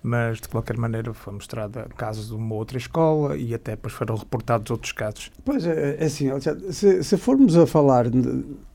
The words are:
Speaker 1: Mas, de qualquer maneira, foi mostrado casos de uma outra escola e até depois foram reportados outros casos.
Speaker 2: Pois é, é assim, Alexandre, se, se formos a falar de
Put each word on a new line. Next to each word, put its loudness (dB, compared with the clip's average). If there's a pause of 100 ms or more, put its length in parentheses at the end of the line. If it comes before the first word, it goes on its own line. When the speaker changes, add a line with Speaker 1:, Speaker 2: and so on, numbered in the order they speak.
Speaker 1:
Mas, -2
de -16
qualquer -4
maneira, -4
foi -14
mostrado -10 (160)
casos -6
de -10
uma -4
outra -6
escola 0
e -4
até -6
depois -10
foram -4
reportados -4
outros -6
casos. -8 (140)
Speaker 2:
Pois 0
é, 0
é 0
assim, -2
Alexandre, -4
se, 4
se 2
formos 6
a 10
falar 6
de 0 (300)